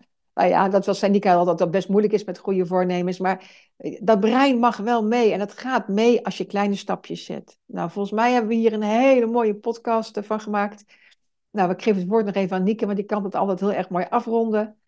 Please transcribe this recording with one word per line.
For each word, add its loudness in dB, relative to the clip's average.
nou 2
ja, 4
dat 2
wel 0
zei 0
Nika 4
al, 4
dat 0
dat 0
best -2
moeilijk 2
is -2
met -10
goede -2
voornemens, -2
maar, -4
eh, -12
dat 4
brein 2
mag 2
wel 0
mee 2
en -2
dat -6
gaat -6
mee 2
als -4
je -6
kleine -2
stapjes -8
zet. -14
Nou, -8
volgens -6
mij 2
hebben 0
we 0
hier 2
een -4
hele 4
mooie 0
podcast, -6
eh, -6
van -4
gemaakt. -6
Nou, 2
ik -2
geef 2
het -2
woord 2
nog -4
even 0
aan 0
Nieke, 0
want -2
die -4
kan -2
het -6
altijd -2
heel 0
erg -4
mooi -2
afronden. -2